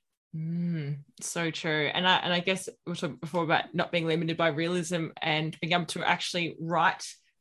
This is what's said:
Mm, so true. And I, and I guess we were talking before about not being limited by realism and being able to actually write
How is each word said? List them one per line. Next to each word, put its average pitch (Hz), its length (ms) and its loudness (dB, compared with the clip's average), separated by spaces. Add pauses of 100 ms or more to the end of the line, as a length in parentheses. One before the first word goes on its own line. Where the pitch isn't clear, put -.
(360)
Mm, 160 640 -2 (240)
so 170 280 -2
true. 156 420 0
And 180 160 2
I, 185 100 6
and - 140 0
I 175 80 2
guess 190 300 -2 (160)
we 170 60 -6
were 175 40 -2
talking 170 200 -4
before 165 280 -2
about 156 300 2
not 170 180 0
being 170 140 2
limited 165 320 0
by 165 120 4
realism 165 580 0 (140)
and 156 380 0
being 170 140 0
able 175 120 2
to 170 220 -4
actually 170 520 0
write 165 440 2 (380)